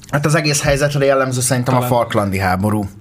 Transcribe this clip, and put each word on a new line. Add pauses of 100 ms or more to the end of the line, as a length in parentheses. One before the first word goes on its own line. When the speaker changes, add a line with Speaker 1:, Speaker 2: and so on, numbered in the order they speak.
(100)
Speaker 1:
Hát
az
egész
helyzetre
jellemző
szerintem
a
Speaker 2:
Talán
Speaker 1:
falklandi
háború. (120)